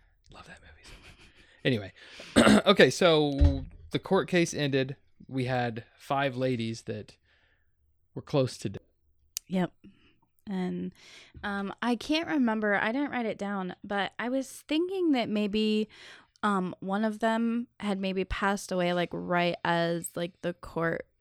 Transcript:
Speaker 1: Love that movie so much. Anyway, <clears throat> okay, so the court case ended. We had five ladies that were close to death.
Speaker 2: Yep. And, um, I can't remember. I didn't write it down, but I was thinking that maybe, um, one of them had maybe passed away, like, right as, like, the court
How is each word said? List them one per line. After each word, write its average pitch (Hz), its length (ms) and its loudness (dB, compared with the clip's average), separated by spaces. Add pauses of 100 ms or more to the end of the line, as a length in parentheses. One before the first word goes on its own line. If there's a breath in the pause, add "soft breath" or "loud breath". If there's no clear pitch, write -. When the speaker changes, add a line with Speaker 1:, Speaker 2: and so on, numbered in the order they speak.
(320)
Speaker 1:
Love - 140 -20
that - 160 -20
movie - 220 -20
so - 100 -20 (100)
much. - 80 -20 (540 soft breath)
Anyway, 101 260 0 (420 loud breath)
<clears throat> 214 320 8
okay, 190 220 10
so 143 760 4 (240)
the 147 80 -2
court 185 280 0
case 170 280 2
ended. 135 420 0 (320)
We 131 160 -4
had 120 400 -2 (140)
five 139 360 -2
ladies 120 480 -2
that 107 340 -10 (1000)
were 127 80 -8
close 135 360 0
to - 120 -6
death. - 120 -12 (680)
Speaker 2:
Yep. 180 220 -2 (760 soft breath)
And, 180 460 -6 (500 loud breath)
um, 202 380 -6
I 240 120 0
can't 311 340 -4
remember. 220 460 0
I 214 160 0
didn't 277 200 -2
write 240 160 -4
it 202 100 -4
down, 196 380 -6 (100)
but 202 340 -4
I 233 120 -4
was 262 360 -6
thinking 349 460 0
that 240 160 2
maybe, 214 600 0 (520 loud breath)
um, 190 380 0
one 196 240 -2
of 214 140 -4
them 226 480 0 (140)
had 208 200 -2
maybe 190 240 -2
passed 196 480 -2
away, 175 220 2
like, 175 180 0
right 175 500 0
as, 170 520 0
like, 175 260 -6
the 175 140 -6
court - 500 -4 (160)